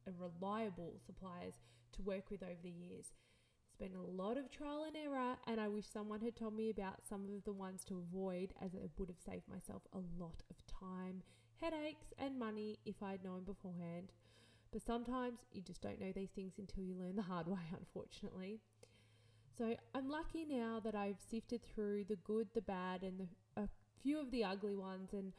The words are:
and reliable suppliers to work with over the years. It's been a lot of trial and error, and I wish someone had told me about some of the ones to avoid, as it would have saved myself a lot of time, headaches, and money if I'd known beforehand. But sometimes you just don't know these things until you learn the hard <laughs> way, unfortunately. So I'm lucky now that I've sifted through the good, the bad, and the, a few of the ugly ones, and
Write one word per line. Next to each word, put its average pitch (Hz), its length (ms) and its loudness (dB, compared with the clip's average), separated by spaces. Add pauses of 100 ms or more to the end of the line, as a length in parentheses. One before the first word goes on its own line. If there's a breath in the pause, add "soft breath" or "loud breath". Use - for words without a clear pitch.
and 190 140 -4
reliable 180 840 0
suppliers 185 500 -6 (380 loud breath)
to 202 100 0
work 190 280 4
with 196 120 -2
over 180 200 -4
the 180 80 -4
years. 175 420 -8 (580 loud breath)
It's 190 220 -4
been 185 80 -4
a 180 220 -2
lot 220 140 4
of 269 140 0
trial 302 380 -2
and 311 80 -4
error, 262 400 4 (100)
and 226 140 4
I 214 80 4
wish 208 180 2
someone 214 340 -2
had 233 140 2
told 220 220 0
me 220 140 6
about 196 380 0
some 196 160 0
of 202 200 -2
the 208 80 2
ones 190 320 -2
to 185 140 -2
avoid, 180 600 2
as 185 140 -2
it 190 220 -2
would 180 120 0
have 180 160 -8
saved 185 240 -4
myself 190 340 -6 (100)
a 196 60 -4 (200)
lot 170 320 -4
of - 60 -10 (100)
time, 185 560 -2 (380 loud breath)
headaches, 311 460 0 (120)
and 269 220 2
money 214 440 0
if 202 180 -2
I'd 196 200 0
known 185 220 -2
beforehand. 175 680 -4 (640 loud breath)
But 226 100 -2
sometimes 240 580 2 (120)
you 190 100 -6
just 175 180 -10
don't 208 200 -2
know 190 120 0
these 196 220 0
things 190 240 -4
until 190 240 -2
you 185 140 0
learn 185 180 0
the 214 80 4
hard 175 240 0
<laughs> - 0 -
way, 185 140 2 (180)
unfortunately. 196 800 -6 (1000 loud breath)
So 226 200 4 (180)
I'm 269 140 2
lucky 320 360 0
now 233 380 4
that 214 140 2
I've 202 240 4 (100)
sifted 226 320 2
through 208 460 2
the 214 80 4
good, 214 380 4
the 226 80 6
bad, 185 400 0
and 185 180 -2
the, 190 420 -4
a 202 60 2 (340)
few 294 160 6
of 262 140 -2
the 233 120 6
ugly 202 300 2
ones, 190 380 -2
and 190 260 0